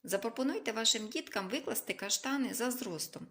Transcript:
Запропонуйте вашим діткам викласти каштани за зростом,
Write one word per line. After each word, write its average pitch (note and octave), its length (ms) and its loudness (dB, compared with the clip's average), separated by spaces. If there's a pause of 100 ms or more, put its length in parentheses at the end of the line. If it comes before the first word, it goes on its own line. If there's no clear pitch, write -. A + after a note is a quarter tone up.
Запропонуйте A#3+ 680 0
вашим A3 360 4
діткам G#3+ 420 -2
викласти A#3 440 -2
каштани B3 600 0
за A#3 180 2
зростом, F#3 600 -6